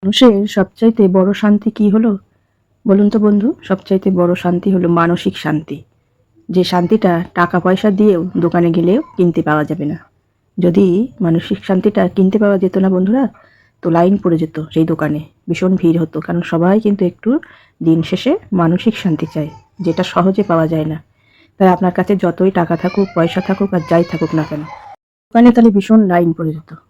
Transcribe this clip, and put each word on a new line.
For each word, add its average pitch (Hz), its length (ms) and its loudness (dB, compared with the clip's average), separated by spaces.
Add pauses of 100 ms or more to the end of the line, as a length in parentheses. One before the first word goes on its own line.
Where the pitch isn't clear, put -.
মানুষের 208 440 2
সবচাইতে 214 600 0
বড় 190 260 2
শান্তি 208 380 0
কি 208 180 0
হলো 220 280 0 (720)
বলুন 202 220 4
তো 220 100 0
বন্ধু? 208 340 2 (100)
সবচাইতে 190 480 -2
বড় 175 240 2
শান্তি 175 360 -2
হলো 180 180 0
মানসিক 170 480 0
শান্তি, 151 460 -6 (640)
যে 180 140 2
শান্তিটা 180 600 0 (100)
টাকা 175 260 0
পয়সা 190 320 0
দিয়েও 185 460 2
দোকানে 170 340 0
গেলেও 175 300 0 (160)
কিনতে 170 240 0
পাওয়া 151 220 0
যাবে 151 220 -6
না। 156 120 -6 (640)
যদি 185 480 2 (140)
মানসিক 165 440 -2
শান্তিটা 190 420 0
কিনতে 190 320 0
পাওয়া 202 180 2
যেত 185 200 -2
না 190 120 2
বন্ধুরা, 196 380 0 (540)
তো 175 80 -4
লাইন 175 280 2
পড়ে 175 200 0
যেত 156 220 -6 (140)
সেই 160 120 2
দোকানে, 156 340 -4 (300)
ভীষণ 185 260 -2
ভিড় 170 260 0
হতো। 156 200 -6
কারণ 170 200 -4
সবাই 175 380 0
কিন্তু 202 260 -2
একটু 226 340 -2 (440)
দিন 165 180 2
শেষে 247 360 -2 (160)
মানসিক 180 440 0
শান্তি 160 360 -4
চায়, 156 160 -6 (300)
যেটা 175 240 -4
সহজে 190 400 0
পাওয়া 165 240 0
যায় 160 180 -2
না। 156 180 -8 (540)
তাই 190 100 4
আপনার 180 240 2
কাছে 185 240 -2
যতই 180 360 0
টাকা 170 260 -2
থাকুক, 185 380 -2
পয়সা 170 260 -2
থাকুক 196 320 -4
আর 180 60 0 (100)
যাই 170 140 2
থাকুক 165 320 -4
না 156 140 0
কেন, 151 120 -8
দোকানে - 880 0
তাহলে 233 200 6
ভীষণ 202 360 2
লাইন 175 260 2
পড়ে 160 200 -6
যেত। 156 220 -16 (140)